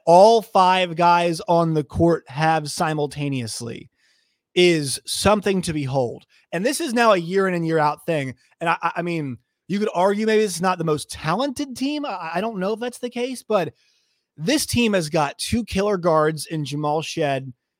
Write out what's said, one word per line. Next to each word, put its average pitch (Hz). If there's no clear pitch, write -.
all 208
five 185
guys 175
on 170
the 151
court 165
have 156
simultaneously 143
is 165
something 196
to 170
behold. 135
And 175
this 294
is 294
now 233
a 190
year 185
in 185
and 170
year 160
out 151
thing. 139
And 170
I, 170
I, 170
I 175
mean, 156
you 190
could 202
argue 202
maybe 220
it's 175
not 185
the 165
most 156
talented 247
team. 285
I, 185
I 175
don't 220
know 190
if 214
that's 247
the 247
case, 240
but 185
this 220
team 233
has 170
got 151
two -
killer 202
guards 156
in 156
Jamal 147
Shead 139